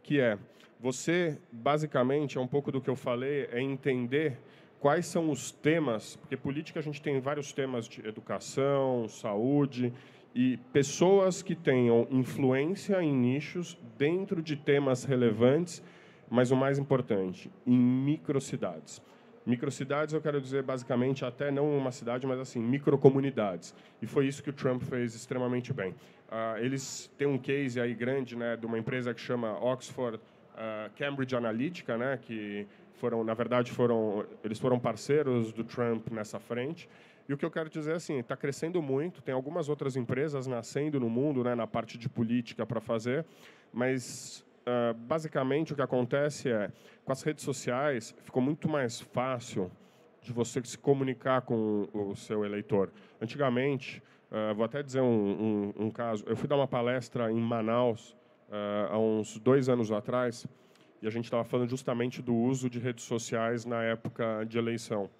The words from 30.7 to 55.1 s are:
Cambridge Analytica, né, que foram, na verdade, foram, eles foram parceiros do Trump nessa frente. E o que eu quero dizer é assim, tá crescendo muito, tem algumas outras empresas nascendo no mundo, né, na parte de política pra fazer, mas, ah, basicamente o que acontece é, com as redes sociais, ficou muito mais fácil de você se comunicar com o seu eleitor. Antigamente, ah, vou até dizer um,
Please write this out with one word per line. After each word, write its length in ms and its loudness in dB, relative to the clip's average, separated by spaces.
Cambridge 400 -2
Analytica, 640 -2
né, 240 -2
que 460 -6
foram, 300 -2
na 100 0
verdade, 380 0
foram, 520 2
eles 160 -4
foram 180 4
parceiros 760 2
do 120 -6
Trump 480 -2
nessa 280 -8
frente. 480 -6
E 60 -2
o 40 -2
que 80 -2
eu 40 -2
quero 200 -4
dizer 240 -2
é 20 2
assim, 260 -2
tá 160 -6
crescendo 440 -2
muito, 420 -2
tem 100 -4
algumas 360 -2
outras 260 -2
empresas 500 -2
nascendo 540 -2
no 100 2
mundo, 340 2
né, 120 2
na 100 0
parte 320 -6
de 100 -8
política 560 0
pra 160 -2
fazer, 460 -2
mas, 720 -4
ah, 280 2
basicamente 800 0
o 20 -4
que 60 0
acontece 720 0
é, 200 0
com 80 -4
as 120 -4
redes 200 -4
sociais, 720 -2
ficou 160 -2
muito 300 0
mais 320 0
fácil 680 -4
de 100 -14
você 320 -2
se 140 -12
comunicar 640 2
com 500 0
o 240 -4
seu 300 -4
eleitor. 460 0
Antigamente, 840 -2
ah, 220 -2
vou 100 0
até 200 -2
dizer 180 0
um, 760 2